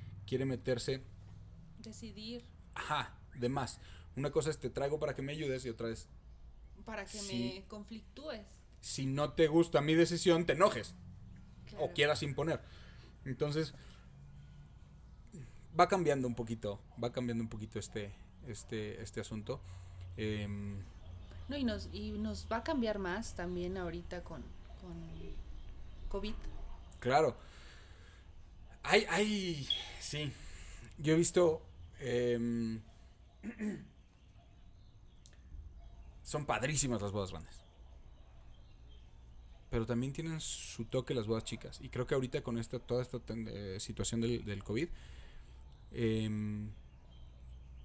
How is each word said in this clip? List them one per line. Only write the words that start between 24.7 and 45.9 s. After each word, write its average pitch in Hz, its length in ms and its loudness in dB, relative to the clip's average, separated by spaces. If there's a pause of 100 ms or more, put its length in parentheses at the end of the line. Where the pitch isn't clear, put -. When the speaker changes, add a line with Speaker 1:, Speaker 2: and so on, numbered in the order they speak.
Speaker 2:
con 180 140 -10 (1160)
covid. 202 260 0 (640)
Speaker 1:
Claro. 135 360 6 (1500)
Ay, 220 260 8
ay, 185 580 4 (320)
sí. 147 320 0 (680)
Yo 151 140 6
he 160 40 10
visto, 170 460 8 (360)
em, 120 800 2 (640)
<clears throat> 208 420 -4 (2500)
son 147 220 0
padrísimas 127 560 4
las 101 100 0
bodas 98 200 0
grandes. - 320 -10 (2000)
Pero 117 160 2
también 123 280 0
tienen 160 260 -4
su - 460 0
toque 131 300 0
las 113 120 2
bodas 113 160 2
chicas. - 380 -6
Y 135 80 -10
creo 123 160 -2
que - 100 0
ahorita 131 280 2
con 117 140 0
esta, 117 220 -2
toda 123 220 2
esta 123 180 -4
ten-, 113 300 -4
eh, 101 300 -4
situación 110 420 2
del, 113 240 2
del 101 180 -4
covid, 127 240 0 (1040)